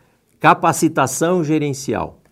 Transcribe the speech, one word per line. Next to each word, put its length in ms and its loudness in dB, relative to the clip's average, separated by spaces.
capacitação 1040 2
gerencial. 760 -4